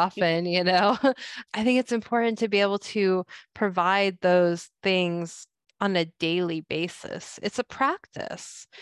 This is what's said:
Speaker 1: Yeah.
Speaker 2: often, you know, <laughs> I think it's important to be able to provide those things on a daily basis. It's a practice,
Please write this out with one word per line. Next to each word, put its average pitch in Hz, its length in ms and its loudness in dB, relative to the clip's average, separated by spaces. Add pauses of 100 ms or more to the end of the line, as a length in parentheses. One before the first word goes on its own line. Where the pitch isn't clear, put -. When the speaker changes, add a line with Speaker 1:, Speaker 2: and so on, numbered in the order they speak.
(160)
Speaker 1:
Yeah. 196 100 0
Speaker 2:
often, 170 200 0
you 180 180 0
know, 190 380 4
<laughs> - 520 -2
I 220 100 -2
think 254 160 4
it's 247 140 -2
important 233 460 0
to 226 100 0
be 202 120 2
able 202 180 2
to 185 460 0 (280)
provide 190 680 0
those 180 480 4 (140)
things 175 640 -2 (320)
on 196 160 0
a 170 100 2 (140)
daily 170 420 0
basis. - 840 -8
It's - 160 -6
a 247 40 -2
practice, - 1040 -8 (140)